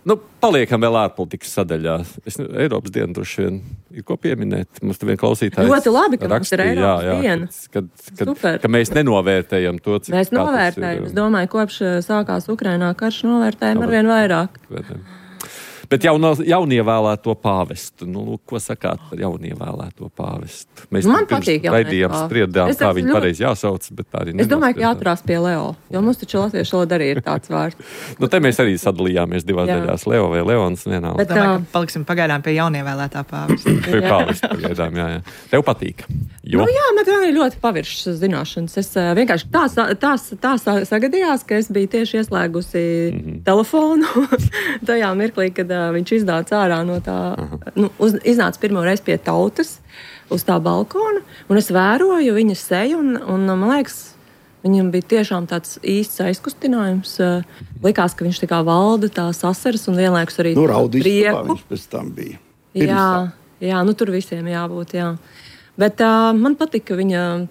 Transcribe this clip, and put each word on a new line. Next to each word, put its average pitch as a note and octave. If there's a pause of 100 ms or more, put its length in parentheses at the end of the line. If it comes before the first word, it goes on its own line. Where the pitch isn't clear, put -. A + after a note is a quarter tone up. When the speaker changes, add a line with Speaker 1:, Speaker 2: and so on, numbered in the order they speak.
Speaker 1:
nu, G#3 (220)
paliekam B2+
vēl A#2
ārpolitikas F#2+
sadaļā. E2 (260)
Es -
ne-, -
Eiropas G#2+
diena -
droši F#2+
vien F#2+ (300)
ir -
ko -
pieminēt. G2+
Mums G2
te G#2+
vien G#2
klausītājs A2+
Speaker 2:
Ļoti C#4
labi, D4
ka F3+
mums G3
ir F#3+
Speaker 1:
rakstīja, F#3+
Speaker 2:
Eiropas F3
Speaker 1:
jā, -
jā, -
Speaker 2:
diena. F3 (180)
Speaker 1:
kad, F#2 (160)
kad, -
Speaker 2:
Super. G#3
Speaker 1:
ka A2+
mēs A#2
nenovērtējam F#2+
to, G#2
cik F3
Speaker 2:
Mēs F#3+
Speaker 1:
kā B3
tas -
Speaker 2:
novērtējam. F#3
Speaker 1:
ir. F3+
Speaker 2:
Es F#3
domāju, G#3
kopš, G#3+
eh, F3+
sākās F#3+
Ukrainā F3
karš, A3
novērtējam A3+
Speaker 1:
Jā, -
Speaker 2:
arvien A3+
vairāk. F#3+
Speaker 1:
bet, - (880)
bet C3+
jauno-, D#3+
jaunievēlēto A2+
pāvestu. F#2
Nu, G2+
lūk, A2
ko A#2+
sakāt -
par F2
jaunievēlēto E2+
pāvestu? -
Mēs F#3+
Speaker 2:
Man F#4+
Speaker 1:
pirms -
Speaker 2:
patīk D#3
jaunais E3
Speaker 1:
raidījuma F#2
Speaker 2:
pāvests. D#3+
Speaker 1:
spriedām, F#2+
Speaker 2:
Es -
Speaker 1:
kā G2+
Speaker 2:
esmu F2+
Speaker 1:
viņu F2+
Speaker 2:
ļoti C3+
Speaker 1:
pareizi F2+
jāsauc, G2+
bet -
tā -
arī E2+
Speaker 2:
Es A3
domāju, C#4+
ka -
Speaker 1:
nenospriedām. A3+
Speaker 2:
jāturās F3
pie E3+
Leo, E3+ (220)
jo F#3
mums B3
taču G3
latviešu G3+
valoda F3
arī D3
ir C#3+
tāds D3
vārds. D#3+ (220)
Speaker 1:
<laughs> -
Nu, C3
te F3+
mēs B2+
arī A2+
sadalījāmies F2+
divās F2+
Speaker 2:
Jā. F2
Speaker 1:
daļās, F2
Leo A2+
vai E2+
Leons, F#2
vienalga. F2
Speaker 2:
Bet, G3+
Speaker 3:
Es F3
domāju, G3
Speaker 2:
ā, F3+
Speaker 3:
ka E3
paliksim E3+
pagaidām D#3
pie D#3
jaunievēlētā C#3+
pāvesta. D3+
Speaker 1:
<laughs> -
Pie G3+
Speaker 2:
Jā. F#3
Speaker 1:
pāvesta -
pagaidām, F2
jā, E2+
jā. E2+ (280)
Tev C#3+
patīk? - (380)
Jo? -
Speaker 2:
Nu, G#4+
jā, C5+
man G4+
arī F#4+
ļoti C#4
paviršas E3+
zināšanas. E3
Es, G3
ā, F3
vienkārši B3
tā D#4+
sa-, A3+
tā C4+
s-, -
tā B3+
sa-, G3+
sagadījās, C4+
ka G#3+
es G#3+
biju G3
tieši A3+
ieslēgusi F3 (200)
Speaker 1:
Mhm. D#3
Speaker 2:
telefonu D4+ (200)
<laughs> D4+
tajā A3+
mirklī, G3
kad, F3+
Ā, F3
viņš F3
iznāca F#3+
ārā E3+
no F3
tā, - (200)
Speaker 1:
Aha. - (160)
Speaker 2:
nu, G3
uz, G#3+
iznāca A3+
pirmo G3
reizi F#3+
pie F3
Tautas, F3+ (500)
uz -
tā F3+
balkona, A3 (240)
un G3+
es A3
vēroju B3
viņa G#3+
seju, A#3
un, C4+
un, F#3+
man F#3+
liekas, - (640)
viņam F#3+
bija F3+
tiešām G3+
tāds -
īsts G3+
aizkustinājums. F#3+
Ā, F3+ (500)
likās, F#3
ka F3+
viņš F3
tā E3+
kā E3+
valda G3+
tās E3+
asaras G#3+
un F3+
vienlaikus F3+
arī E3
Speaker 4:
Nu, D3+
Speaker 2:
to D3+
Speaker 4:
raudīja B2
Speaker 2:
prieku. G3+
Speaker 4:
viņš -
pēc -
tam -
bija. - (360)
Speaker 2:
Jā, F#3+
Speaker 4:
Pirms G3
tam. F#3 (320)
Speaker 2:
jā, F#3
nu, G#3
tur G#3+
visiem F3
jābūt, F3
jā. F3 (640)
Bet, G#3
ā, A3+
man B3+
patika A3+
viņa F#3 (280)